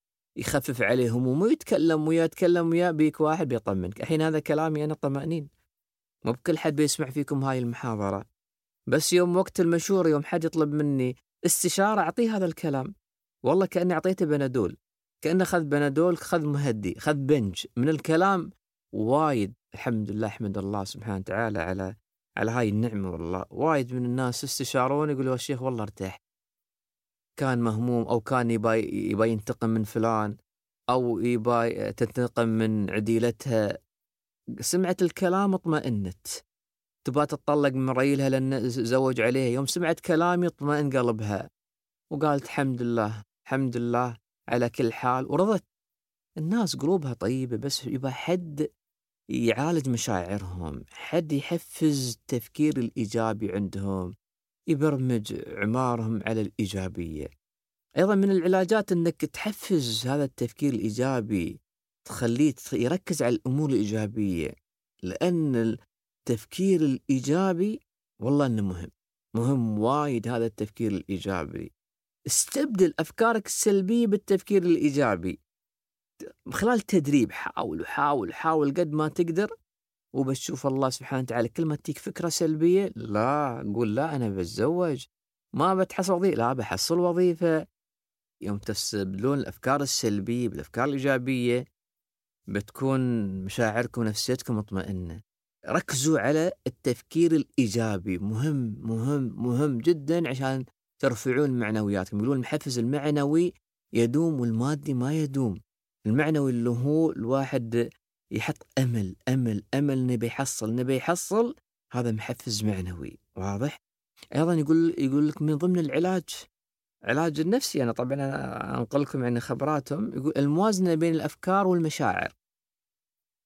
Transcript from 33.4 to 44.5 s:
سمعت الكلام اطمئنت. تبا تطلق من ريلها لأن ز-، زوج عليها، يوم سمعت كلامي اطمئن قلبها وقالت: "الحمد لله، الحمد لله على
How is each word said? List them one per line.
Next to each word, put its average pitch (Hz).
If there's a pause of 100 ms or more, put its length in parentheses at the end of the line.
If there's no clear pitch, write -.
سمعت 180
الكلام 190
اطمئنت. 120 (800)
تبا 143
تطلق 147
من 131
ريلها 135
لأن 131
ز-، 123
زوج 123
عليها، 123
يوم 131
سمعت 165
كلامي 175
اطمئن 147
قلبها 110 (640)
وقالت: 143
"الحمد 131
لله، 110 (240)
الحمد 131
لله 120 (320)
على 120